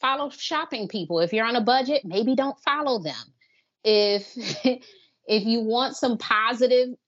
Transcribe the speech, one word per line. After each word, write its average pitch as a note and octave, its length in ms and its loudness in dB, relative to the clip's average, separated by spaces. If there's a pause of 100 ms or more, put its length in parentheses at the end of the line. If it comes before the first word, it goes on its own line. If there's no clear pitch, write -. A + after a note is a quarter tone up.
follow C4+ 300 -2
shopping C#4+ 580 -6
people. E3+ 320 -2
If E3+ 140 0
you're A3 100 2
on A#3 120 0
a B3 40 2
budget, C4 460 2
maybe G#3+ 280 0
don't C4+ 260 -2
follow C#4+ 380 0
them. C3 360 -10 (500)
If, G#3 480 2 (320)
<laughs> - 0 -
if - 800 -2
you A3+ 160 2
want A#3+ 360 -2
some A#3+ 200 0
positive, B3 800 2 (140)